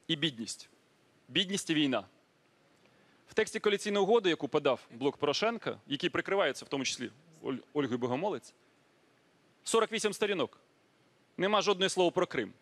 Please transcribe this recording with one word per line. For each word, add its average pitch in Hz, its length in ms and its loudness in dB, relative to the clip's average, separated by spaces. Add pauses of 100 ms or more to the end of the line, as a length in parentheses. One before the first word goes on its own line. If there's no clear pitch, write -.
і 165 80 0
бідність. 139 540 -6 (580)
Бідність 185 420 -2
і 160 40 2
війна. 131 320 2 (1200)
В - 60 -20
тексті 214 260 0
коаліційної 202 440 2
угоди, 196 260 4
яку 147 180 0
подав 139 320 2 (120)
блок 131 260 -2
Порошенка, 143 720 -2
який 180 220 -2
прикривається 170 560 0
в - 20 -20
тому 135 180 -2
числі 113 260 -4 (320)
Оль-, 131 140 -4 (160)
Ольгою 127 240 0
Богомолець, 131 560 -4 (1080)
сорок 220 280 2
вісім 214 220 -2
сторінок. 196 460 -2 (800)
Нема 202 240 2
жодного 185 280 2
слова 180 220 4
про 175 160 2
Крим. 110 340 -4